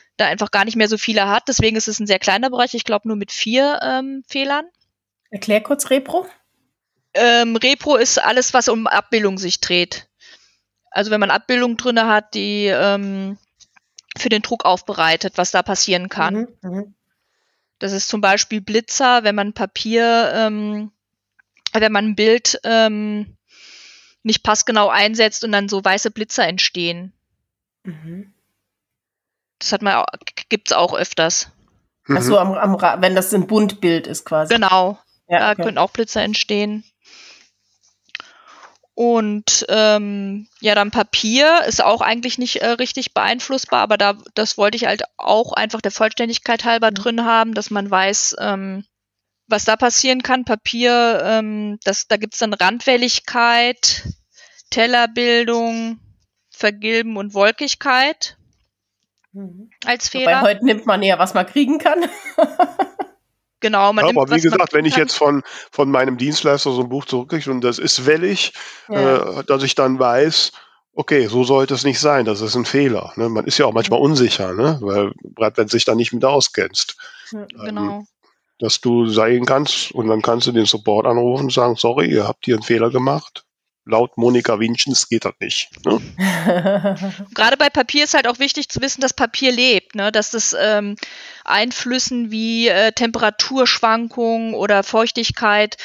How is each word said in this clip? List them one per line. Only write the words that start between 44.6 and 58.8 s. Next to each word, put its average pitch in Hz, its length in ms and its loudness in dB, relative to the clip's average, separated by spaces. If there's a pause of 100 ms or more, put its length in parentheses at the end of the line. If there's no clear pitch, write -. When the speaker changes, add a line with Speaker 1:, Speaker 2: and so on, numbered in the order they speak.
Speaker 1:
ich 226 100 -2
halt 208 180 -2 (120)
auch - 360 0
einfach 220 280 -4
der 226 120 -4
Vollständigkeit 226 720 -2
halber 226 260 2
Speaker 2:
Mhm. 208 40 -10
Speaker 1:
drin 233 300 -2
haben, 226 300 2
dass 208 160 -6
man 202 180 -4
weiß, 196 520 0
ähm, 196 440 -6 (640)
was 214 180 0
da 220 120 2
passieren 254 480 2
kann. 254 200 0
Papier, 233 800 2
ähm, 214 600 -2
das, - 240 -2
da 220 80 0
gibt's 214 220 -6
dann 220 160 -2
Randwelligkeit, 240 1500 0 (680)
Tellerbildung, 233 1300 0 (500)
Vergilben 220 640 -2
und 202 180 -8
Wolkigkeit 262 1000 0 (960)